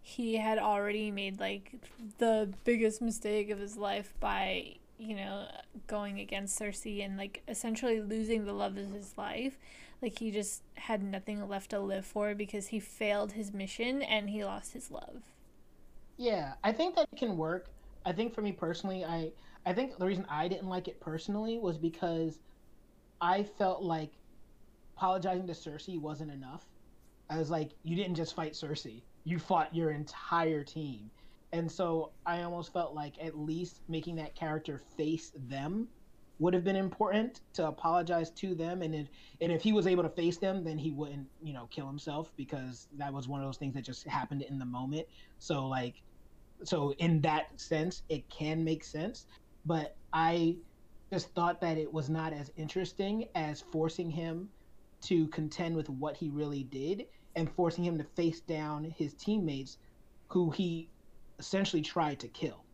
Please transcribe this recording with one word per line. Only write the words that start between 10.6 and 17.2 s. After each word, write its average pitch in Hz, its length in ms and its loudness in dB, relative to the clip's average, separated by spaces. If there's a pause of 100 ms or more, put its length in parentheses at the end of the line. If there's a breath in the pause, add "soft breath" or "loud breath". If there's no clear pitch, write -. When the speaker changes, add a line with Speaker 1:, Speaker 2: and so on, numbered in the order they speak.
Speaker 1:
had 214 260 -2
nothing 202 460 -4
left 196 220 -6
to 202 100 0
live 190 260 -2
for 208 280 0
because 202 340 -4
he 220 120 -2
failed 208 520 0
his 208 200 -4
mission 233 500 -2
and 208 280 0
he 208 140 -2
lost 196 280 -6
his - 180 -12
love. - 320 -12 (960)
Speaker 2:
Yeah, 214 440 2
I 214 100 6
think 349 240 2
that 311 200 6
can 214 200 0